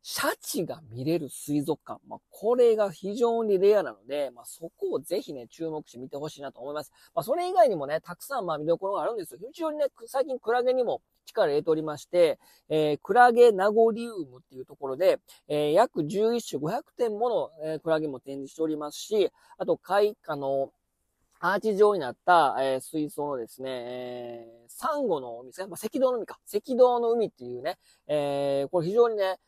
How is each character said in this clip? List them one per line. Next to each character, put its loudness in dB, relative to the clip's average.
シ -8
ャ 0
チ -6
が -14
見 -10
れ 0
る -6
水 -4
族 -4
館。 -14
ま -12
あ、 -20
こ 0
れ 6
が 0
非 -10
常 0
に 2
レ 6
ア 2
な -6
の -20
で、 -4
ま -20
あ、 -20
そ -16
こ -6
を -2
ぜ -6
ひ -16
ね、 -12
注 -10
目 -10
し -20
て -18
見 -14
て -12
ほ -8
し -14
い -16
な -12
と -20
思 -12
い -10
ま -6
す。 -20
ま 0
あ、 -10
そ -2
れ -2
以 -6
外 6
に -2
も -4
ね、 -2
た -16
く -18
さ -6
ん、 -6
ま -2
あ、 -8
見 -6
ど 4
こ -6
ろ -2
が -2
あ -2
る -2
ん -6
で -8
す -18
よ。 -20
非 -14
常 -4
に -8
ね、 2
く-、 -20
最 0
近 -6
ク -4
ラ 2
ゲ 2
に 2
も -2
力 0
入 0
れ 0
て -2
お 4
り -4
ま -8
し -18
て、 2
え 0
ー、 -14
ク -4
ラ 8
ゲ 8
名 2
残 6
ウ -4
ム -10
っ -20
て -20
い -14
う -12
と -20
こ -8
ろ -4
で、 4
え 0
ー、 2
約 2
十 0
一 -6
種 -6
五 -2
百 -6
点 -2
も 0
の、 -2
え -6
ー、 -8
ク -6
ラ 2
ゲ -4
も -8
展 -12
示 -12
し -20
て -6
お 0
り -2
ま -8
す -16
し、 0
あ -6
と、 0
海-、 0
あ -4
の、 -2
ア 0
ー -2
チ -2
状 6
に -2
な -4
っ -12
た、 6
え 0
ー、 -4
水 -6
槽 -6
の -4
で -8
す -20
ね、 -8
え -10
ー、 -20
サ -4
ン -2
ゴ 0
の -10
海 -18
で -20
す -14
ね。 -8
ま -14
あ、 -16
赤 -6
道 2
の -4
海 -6
か。 -18
赤 -4
道 6
の 0
海 0
っ -10
て -20
い -10
う -12
ね、 -6
え 0
ー、 -12
こ 0
れ -2
非 -4
常 6
に -2
ね -2